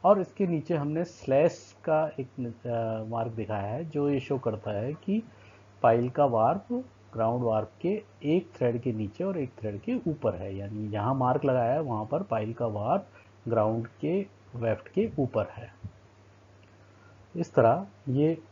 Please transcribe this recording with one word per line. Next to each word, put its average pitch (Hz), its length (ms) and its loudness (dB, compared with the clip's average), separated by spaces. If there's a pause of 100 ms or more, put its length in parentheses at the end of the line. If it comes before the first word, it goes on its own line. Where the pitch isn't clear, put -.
और 196 160 8
इसके 185 260 -2
नीचे 165 300 0
हमने 151 280 -2
slash 156 720 0 (120)
का 156 220 2 (100)
एक, 131 60 -6 (400)
अ, 113 440 -2
mark 113 220 -4
दिखाया 107 400 -4
है, 151 120 -4
जो 147 260 0
ये 139 100 2
शो 131 180 -2
करता 110 320 -4
है 110 240 -4
कि 208 280 -2 (600)
pile 120 280 6
का 143 140 2
warp 147 600 0 (280)
ground 117 320 0
warp 110 360 0
के 202 220 -2 (220)
एक 170 300 2
thread 120 260 0
के 123 120 -2
नीचे 107 320 -4
और 190 140 -2
एक 131 200 -4
thread 104 220 -6
के 247 140 -4
ऊपर 147 400 -2
है, 98 220 -8
यानी 107 320 -6
जहाँ 104 260 0
mark 131 300 2
लगाया 127 280 4
है 151 80 2
वहाँ 117 240 -2
पर 156 180 -2
pile 113 300 -4
का 120 140 -2
वार्प 113 420 -2 (400)
ground 113 380 2
के 185 400 -2 (280)
weft 113 340 -2
के 214 300 0
ऊपर 113 280 0
है। - 280 -16 (1600)
इस 170 180 -4
तरह 139 320 6 (220)
ये 151 440 2